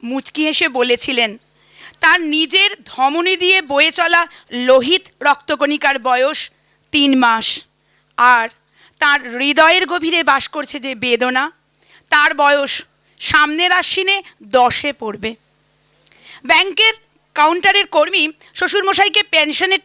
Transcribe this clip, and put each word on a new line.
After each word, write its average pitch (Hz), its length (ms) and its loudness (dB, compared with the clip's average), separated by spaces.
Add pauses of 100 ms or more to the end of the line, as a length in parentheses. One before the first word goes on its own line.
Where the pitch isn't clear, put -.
মুচকি 269 420 -6
হেসে 311 240 -2
বলেছিলেন, 240 720 -2 (600)
তার 339 220 2
নিজের 320 500 0 (140)
ধমনী 330 520 -2
দিয়ে 359 240 2
বয়ে 294 300 0
চলা 339 360 0 (240)
লোহিত 254 560 2 (140)
রক্তকণিকার 285 760 -2
বয়স 254 520 -2 (400)
তিন 277 260 2
মাস, 226 440 0 (560)
আর 240 320 4 (500)
তার 277 380 -2
হৃদয়ের 311 480 4
গভীরে 330 380 -2
বাস 269 240 0
করছে 285 320 -10
যে 254 160 -10
বেদনা, 247 560 -2 (580)
তার 302 260 2
বয়স 285 460 0 (380)
সামনের 311 520 0
আশ্বিনে 381 520 -2 (200)
দশে 247 500 0
পড়বে। 220 420 -10 (1080)
ব্যাংকের 370 480 2 (400)
কাউন্টারের 339 540 2
কর্মী 302 420 0 (260)
শ্বশুরমশাইকে 392 680 0
পেনশনের 330 600 0